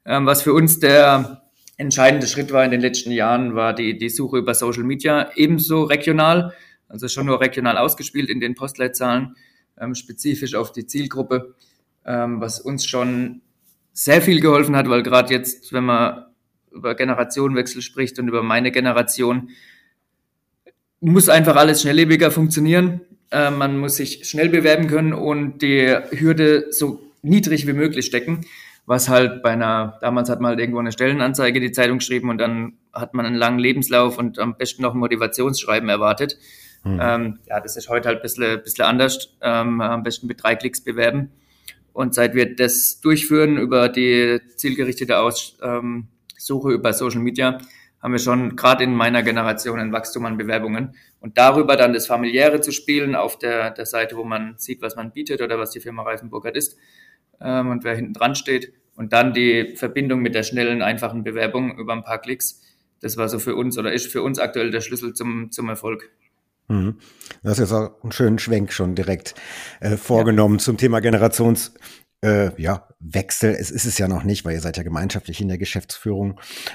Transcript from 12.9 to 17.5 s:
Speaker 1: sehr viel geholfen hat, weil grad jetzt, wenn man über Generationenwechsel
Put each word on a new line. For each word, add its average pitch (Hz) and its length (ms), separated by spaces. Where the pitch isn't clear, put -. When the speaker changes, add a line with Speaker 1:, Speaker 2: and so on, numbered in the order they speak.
Speaker 1:
sehr 160 300
viel 170 180
geholfen 147 360
hat, 131 120
weil 120 140
grad 127 280
jetzt, - 420
wenn 127 120
man 117 420
über 117 240
Generationenwechsel 127 880